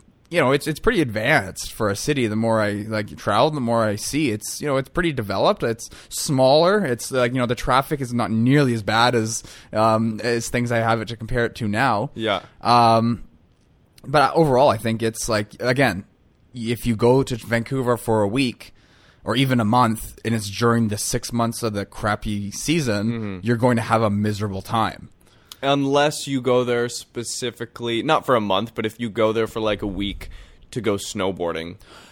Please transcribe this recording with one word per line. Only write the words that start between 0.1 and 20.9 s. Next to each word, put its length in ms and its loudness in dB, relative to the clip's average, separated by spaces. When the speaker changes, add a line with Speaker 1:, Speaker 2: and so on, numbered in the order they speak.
Speaker 1:
you 100 0
know, 120 4
it's, 160 0
it's 120 -6
pretty 220 2
advanced 720 -2
for 160 -2
a 60 -2
city. 320 0
The 80 -2
more 260 2
I, 260 -2
like, 300 -6
travel, 320 2
the 100 -6
more 240 0
I 120 0
see. 340 -2
It's, 320 -6
you 60 -6
know, 100 0
it's 120 -4
pretty 240 -2
developed. 500 0
It's 260 -4
smaller. 760 4
It's, 260 -4
like, 220 2
you 60 0
know, 80 0
the 80 0
traffic 460 0
is 120 -6
not 160 -2
nearly 460 4
as 80 -4
bad 320 4
as, 260 0
um, 500 2
as 260 0
things 220 -2
I 60 0
have 240 2
it 60 -8
to 100 -10
compare 280 -2
it 100 -4
to 120 -4
now. 460 0
Speaker 2:
Yeah. 280 -2
Speaker 1:
Um, 600 4
but 300 2
overall, 340 6
I 80 2
think 240 -2
it's, 260 -4
like, 320 -2
again, 460 0
if 340 -4
you 80 2
go 280 4
to 120 -4
Vancouver 640 -2
for 260 0
a 40 2
week 460 -2
or 120 -2
even 240 2
a 60 2
month, 600 2
and 80 -2
it's 160 -4
during 380 2
the 100 -4